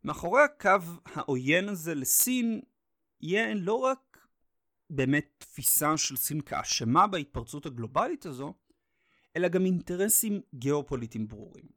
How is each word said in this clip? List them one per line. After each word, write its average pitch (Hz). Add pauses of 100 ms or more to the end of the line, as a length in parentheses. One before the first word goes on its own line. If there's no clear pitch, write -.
מאחורי 175
הקו 196 (200)
העוין 147
הזה 165
לסין 226 (600)
יהיה 214
לא 196
רק 262 (640)
באמת 139
תפיסה 151
של 139
סין 143
כאשמה 139
בהתפרצות 143
הגלובלית 147
הזו, 143 (840)
אלא 175
גם 185
אינטרסים 190 (140)
גיאופוליטיים 123
ברורים. 110 (120)